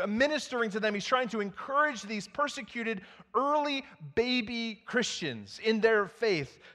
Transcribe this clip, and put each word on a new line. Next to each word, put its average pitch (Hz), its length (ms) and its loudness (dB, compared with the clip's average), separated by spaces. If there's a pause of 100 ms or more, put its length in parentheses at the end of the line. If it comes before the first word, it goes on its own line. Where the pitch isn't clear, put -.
ministering 240 640 0
to 208 100 -2
them, 208 140 0
he's 202 100 -4
trying 254 240 2
to 220 120 -4
encourage 269 640 0
these 208 240 -6
persecuted 233 760 -4 (300)
early 285 520 2 (320)
baby 233 720 0
Christians 131 760 -4
in 220 180 2
their 214 280 4
faith 180 500 -2 (160)